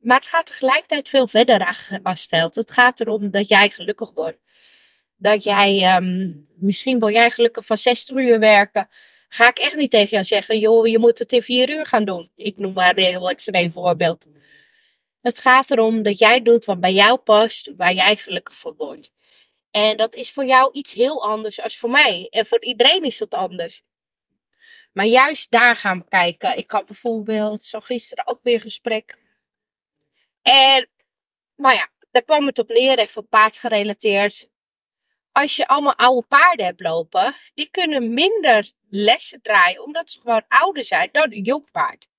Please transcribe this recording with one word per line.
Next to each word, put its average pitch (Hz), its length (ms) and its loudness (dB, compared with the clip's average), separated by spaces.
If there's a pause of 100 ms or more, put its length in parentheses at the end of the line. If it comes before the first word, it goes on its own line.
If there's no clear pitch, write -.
Maar 247 160 2
het - 100 -4
gaat 330 180 -4
tegelijkertijd 285 640 -4
veel 262 180 0
verder 208 480 0 (280)
als 185 220 -6
geld. 165 300 -2
Het 226 160 -8
gaat 247 280 2
erom 214 320 -4
dat 202 160 -2
jij 202 220 4
gelukkig 202 420 -10
wordt. 160 260 -8 (800)
Dat 208 280 0
jij, 196 380 2
ehm, 185 500 0 (240)
misschien 208 440 -2
word 214 140 0
jij 233 180 4
gelukkig 233 340 -2
van 214 120 -2
zestig 247 380 -2
uur 240 240 2
werken. 208 500 2 (400)
Ga 240 200 4
ik 247 100 -6
echt 285 160 -4
niet 294 160 -2
tegen 208 180 4
jou 202 140 -2
zeggen, 220 360 -2
"Joh, 220 280 4
je 226 120 2
moet 233 200 2
het - 120 -8
in 240 120 2
vier 247 260 0
uur 311 160 -6
gaan 214 200 0
doen." 180 300 -8
Ik - 220 -10
noem 196 160 -8
maar 185 240 2
een 190 60 2
heel 180 260 -2
extreem 180 420 -2
voorbeeld. 170 560 -2 (1000)
Het 240 140 -4
gaat 262 320 2
erom 226 320 0
dat 202 160 -2
jij 233 220 4
doet 233 240 4
wat 190 140 -4
bij 185 140 0
jou 208 240 4
past, 226 600 0
waar 185 160 0
jij 190 240 0
gelukkig - 420 -12
van 160 180 -14
wordt. - 340 -14 (600)
En 214 260 0
dat 220 180 -2
is - 160 -14
voor 277 140 -6
jou 262 280 4
iets 277 200 -12
heel 240 300 -2
anders 214 380 -6
als - 160 -10
voor 240 120 -8
mij. 240 400 0
En 214 160 -2
voor - 180 0
iedereen 254 400 2
is 262 140 -4
dat - 160 -8
anders. 175 480 -8 (1120)
Maar 196 120 -2
juist 262 460 2
daar 233 240 4
gaan 185 240 -4
we - 80 -20
kijken. 175 500 -2
Ik - 140 -14
had 208 140 -4
bijvoorbeeld, 214 760 -6
zo - 180 -14
gisteren - 480 -10
ook - 160 -8
weer 240 100 0
een 226 80 0
gesprek. - 560 -10 (1200)
En, 269 480 4 (680)
nou 269 200 2
ja, - 120 -6 (240)
daar 240 120 2
kwam 302 220 0
het 262 140 -4
op 226 100 -4
neer, 254 300 2
even 208 280 -4
paardgerelateerd. 208 1200 0 (840)
Als - 240 0
je - 120 -2
allemaal 285 280 2
oude 247 320 2
paarden 285 380 2
hebt 180 160 -6
lopen, 175 540 -2 (180)
die 294 160 -10
kunnen 285 440 -4
minder 302 580 2 (180)
lessen 208 520 -2
draaien, 185 420 0
omdat 302 280 -10
ze - 80 -14
gewoon 226 280 -2
ouder 294 360 0
zijn 180 280 -2
dan 294 200 0
een 202 120 -10
jong 277 280 -4
paard. - 360 -8 (120)